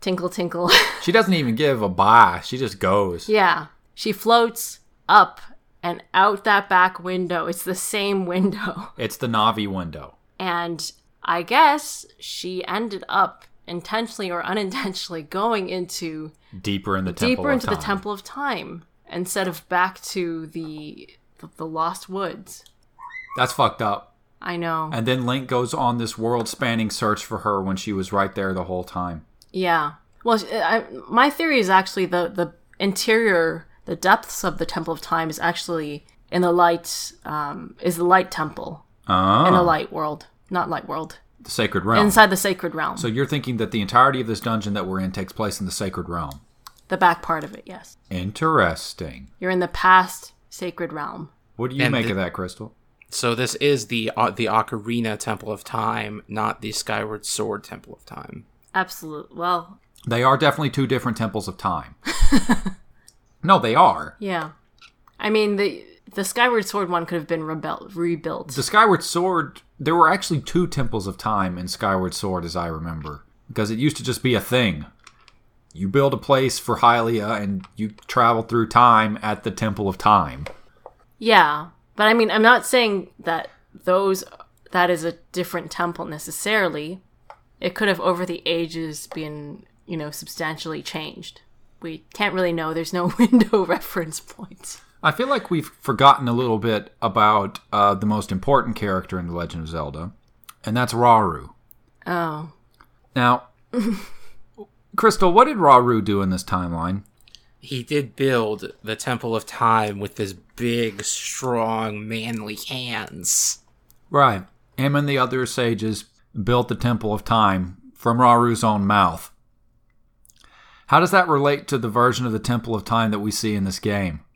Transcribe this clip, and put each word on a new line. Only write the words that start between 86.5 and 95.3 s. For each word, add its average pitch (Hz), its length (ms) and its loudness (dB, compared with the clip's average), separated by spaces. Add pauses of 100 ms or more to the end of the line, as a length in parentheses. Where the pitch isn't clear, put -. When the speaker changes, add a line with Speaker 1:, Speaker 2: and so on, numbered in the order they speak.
Speaker 1:
It 180 140 -4
could 214 140 0
have, 180 120 0
over 180 240 -2
the 175 220 -8
ages, 160 640 -6
been, 151 560 -12 (200)
you 175 120 -10
know, 151 160 -8
substantially 156 680 -8
changed. - 580 -12 (400)
We 160 240 -14 (100)
can't 202 200 0
really 180 180 2
know. 160 200 -4
There's 160 200 -4
no 180 220 0
<laughs> - 40 -2
window 220 480 6
reference 165 540 -4
points. - 600 -18 (220)
Speaker 2:
I 156 80 2
feel 240 160 -2
like 269 240 -2